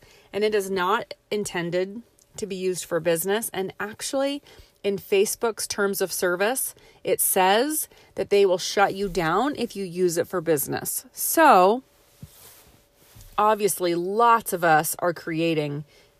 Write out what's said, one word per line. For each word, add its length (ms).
and 140
it 100
is 160
not 440
intended 720
to 100
be 100
used 280
for 160
business. 540
And 260
actually, 600
in 140
Facebook's 720
terms 320
of 100
service, 640
it 160
says 680
that 160
they 140
will 140
shut 360
you 140
down 480
if 200
you 80
use 320
it 100
for 140
business. 720
So, 680
obviously, 560
lots 580
of 120
us 340
are 140
creating 720